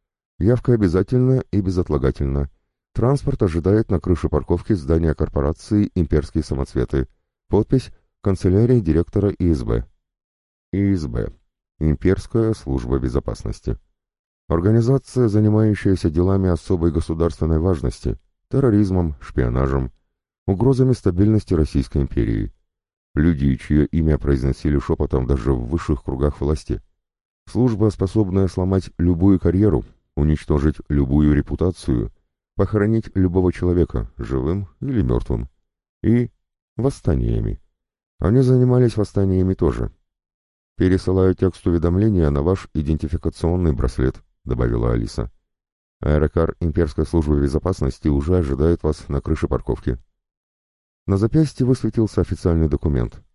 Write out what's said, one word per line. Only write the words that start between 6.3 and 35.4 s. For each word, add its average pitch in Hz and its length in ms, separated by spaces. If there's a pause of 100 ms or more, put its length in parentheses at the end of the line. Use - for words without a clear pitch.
самоцветы". 67 640 (420)
Подпись 113 440 (280)
"Канцелярия 104 600
директора 87 480
И 87 240
С 67 100
Б". 57 240 (840)
И 98 220
С 80 120
Б. 58 260 (460)
Имперская 95 760
служба 65 440
безопасности. - 800 (680)
Организация, 113 800
занимающаяся 107 840
делами 92 400
особой 85 400
государственной 80 680
важности, 65 580 (320)
терроризмом, 101 680
шпионажем, 65 720 (540)
угрозами 123 480
стабильности 101 600
Российской 78 440
империи. 55 540 (640)
Люди, 71 400
чье 73 320
имя 78 320
произносили 69 600
шепотом 69 460
даже 65 260
в 60 160
высших 76 340
кругах 69 380
власти. 71 420 (680)
Служба, 110 420
способная 95 580
сломать 92 500
любую 90 400
карьеру – 87 460 (320)
уничтожить 76 600 (120)
любую 73 460
репутацию, 71 760 (420)
похоронить 107 640
любого 90 360
человека, 87 640
живым 67 520 (120)
или 131 220
мертвым. 60 460 (540)